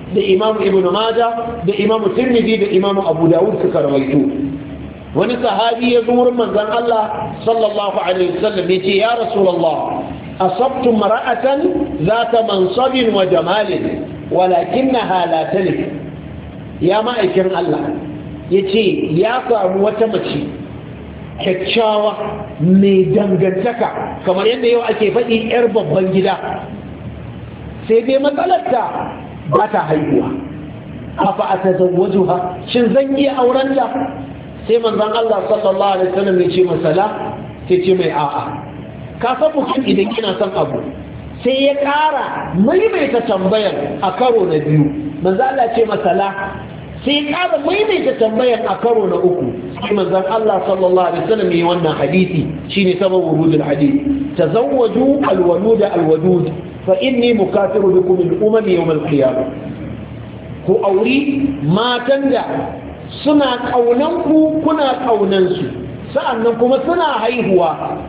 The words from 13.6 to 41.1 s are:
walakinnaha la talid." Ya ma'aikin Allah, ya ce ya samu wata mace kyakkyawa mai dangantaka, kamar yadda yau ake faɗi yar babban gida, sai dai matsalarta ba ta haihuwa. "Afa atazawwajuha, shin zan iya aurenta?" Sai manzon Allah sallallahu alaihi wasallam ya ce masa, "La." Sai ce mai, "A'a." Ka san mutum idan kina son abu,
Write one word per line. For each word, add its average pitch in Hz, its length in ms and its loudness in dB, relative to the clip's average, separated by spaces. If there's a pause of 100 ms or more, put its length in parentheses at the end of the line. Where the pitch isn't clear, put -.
walakinnaha 190 1000 2
la 160 140 0 (100)
talid." 185 380 -2 (880)
Ya 196 220 2
ma'aikin 190 500 0
Allah, 156 400 -2 (560)
ya 196 140 2 (100)
ce 214 120 4 (280)
ya 220 380 2
samu 196 340 2
wata 220 240 2
mace 147 400 -4 (960)
kyakkyawa 208 680 0 (480)
mai 190 520 6
dangantaka, 196 760 0 (360)
kamar 190 220 0
yadda 247 220 2
yau 233 200 4
ake 214 240 2
faɗi 226 380 0
yar 240 180 4
babban 190 400 2
gida, 190 280 2 (1500)
sai 226 180 4
dai 262 160 2
matsalarta 285 640 2 (680)
ba 190 180 2
ta 214 200 0
haihuwa. - 400 0 (880)
"Afa 196 340 0
atazawwajuha, 185 840 2 (280)
shin 240 280 2
zan 269 240 2
iya 277 180 2
aurenta?" 262 500 2 (840)
Sai 226 100 4
manzon 214 320 0
Allah 220 300 0 (100)
sallallahu 202 420 2
alaihi 185 220 0
wasallam 196 240 2
ya 175 120 4
ce 180 120 2
masa, 165 320 2
"La." 190 120 2 (600)
Sai 185 160 2
ce 185 120 2
mai, 170 160 0
"A'a." 139 340 -2 (760)
Ka - 220 0
san 311 100 2
mutum 277 320 -2
idan 196 320 2
kina 208 240 -4
son 196 160 -2
abu, 143 240 -2 (640)